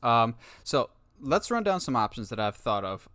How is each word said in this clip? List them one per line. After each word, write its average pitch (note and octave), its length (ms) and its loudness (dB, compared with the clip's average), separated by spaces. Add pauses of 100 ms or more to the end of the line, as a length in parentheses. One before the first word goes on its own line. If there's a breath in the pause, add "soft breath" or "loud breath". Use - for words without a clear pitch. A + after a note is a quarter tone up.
Um, A#2 320 4 (300 soft breath)
so - 260 0 (280)
let's C#3+ 320 -2
run A#3 120 0
down F#3+ 180 0
some C3 160 -2
options G#2+ 320 -2
that A2 100 -8
I've G#2 180 -2
thought G2+ 280 -2
of. F#2+ 300 -8